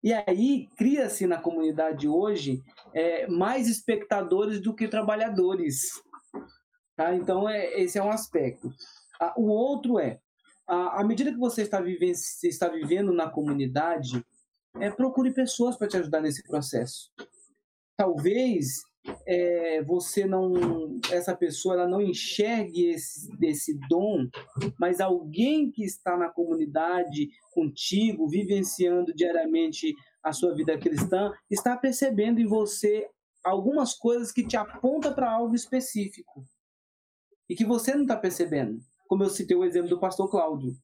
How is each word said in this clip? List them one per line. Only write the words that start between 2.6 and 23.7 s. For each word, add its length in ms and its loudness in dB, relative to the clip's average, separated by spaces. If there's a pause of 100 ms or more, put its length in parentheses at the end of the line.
é, 340 0
mais 420 2
espectadores 880 0
do 160 -2
que 100 -2
trabalhadores. 1160 -2 (920)
Tá? 200 0
Então, 320 0
é, 340 -2
esse 160 0
é 60 0
um 80 2
aspecto. 580 -2 (500)
Ah, 180 0
o 100 4
outro 500 2
é, 220 -2 (480)
ah, 320 -2
à 60 0
medida 260 0
que 80 -6
você 220 0
está 180 0
viven-, 320 0 (320)
está 240 0
vivendo 460 0
na 160 0
comunidade, 960 -2 (540)
é, 140 -2
procure 400 2
pessoas 460 0
pra 100 -2
te 80 -4
ajudar 240 0
nesse 240 -2
processo. 680 -4 (840)
Talvez, 840 2 (440)
é, 580 2
você 420 0
não, 720 0 (120)
essa 240 0
pessoa, 400 0
ela 120 2
não 140 2
enxergue 880 0
esse, 420 -6 (120)
esse 360 -2 (100)